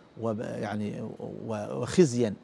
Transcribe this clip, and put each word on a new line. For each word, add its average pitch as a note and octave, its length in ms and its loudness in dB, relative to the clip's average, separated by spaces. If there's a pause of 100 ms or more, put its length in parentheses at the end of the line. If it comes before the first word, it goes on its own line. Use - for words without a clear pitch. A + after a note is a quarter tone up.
(220)
و-، A2+ 200 -2
يعني A#2 600 -4
و-، A2 800 -6
وخزياً A#2+ 520 4 (100)